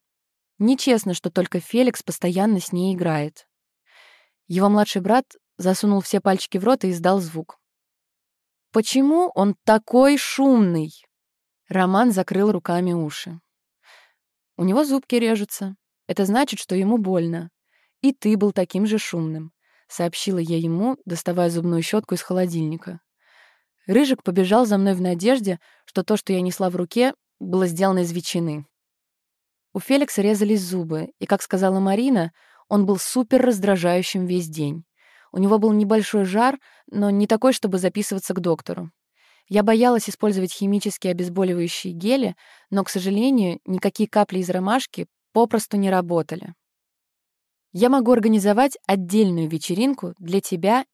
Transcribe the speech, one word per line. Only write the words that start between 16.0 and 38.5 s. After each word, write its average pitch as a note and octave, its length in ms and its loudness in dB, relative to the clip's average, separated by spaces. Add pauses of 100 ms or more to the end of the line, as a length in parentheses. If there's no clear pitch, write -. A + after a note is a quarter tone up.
Это G3 200 -2
значит, A3+ 320 0
что - 160 -6
ему G3 240 2
больно. E3+ 520 -2 (500)
И C4+ 120 2
ты G#3+ 240 0
был G3+ 160 2
таким F#3+ 340 -2
же G#3+ 120 0
шумным», D#3+ 540 -6 (360)
сообщила F3+ 500 -4
я E3 200 -2
ему, E3+ 460 -2
доставая F3 460 -2
зубную E3+ 320 0
щетку G#3+ 320 -2
из E3+ 80 -4
холодильника. E3+ 800 -4 (840)
Рыжик C4 360 2
побежал F#3+ 440 4
за G3+ 120 2
мной G3 160 2
в F3+ 60 -2
надежде, F#3 580 0 (260)
что - 180 -4
то, G#3+ 140 0
что - 160 -4
я F#3 80 0
несла F3+ 300 -2
в F3+ 60 -4
руке, A#3 380 0 (260)
было F#3 260 0
сделано F#3 340 0
из E3+ 120 -2
ветчины. E3 540 -6 (1080)
У G3 60 -8
Феликса C4+ 420 0
резались G#3 400 2
зубы, E3+ 560 -6
и, - 80 -10
как G3 160 -2
сказала F#3+ 380 0
Марина, G3 520 0 (360)
он G3+ 180 2
был G3 120 0
супер B3+ 440 0
раздражающим F#3 840 0
весь F3+ 220 -4
день. D#3 360 -6 (480)
У F3+ 60 -6
него G3 200 4
был G#3+ 140 2
небольшой G#3 520 2
жар, A#3 340 0 (320)
но G3+ 180 -2
не G3+ 180 2
такой, B3 280 2
чтобы F#3+ 240 -2
записываться F#3+ 560 -4
к F3+ 60 -6
доктору. E3+ 500 -6 (580)